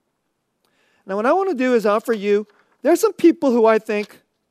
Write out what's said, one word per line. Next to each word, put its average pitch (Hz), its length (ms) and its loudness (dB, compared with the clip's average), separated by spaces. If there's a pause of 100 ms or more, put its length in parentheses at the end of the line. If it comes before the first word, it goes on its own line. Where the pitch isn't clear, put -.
(1080)
Now, 190 100 -8
what 226 100 -4
I 285 80 2
wanna 381 180 -2
do 254 220 0
is 214 100 0
offer 220 300 -2
you, 208 320 -2 (340)
there 262 100 0
are 339 60 4
some 415 160 -2
people 320 380 2
who 233 160 2
I 220 120 4
think 208 440 -8 (280)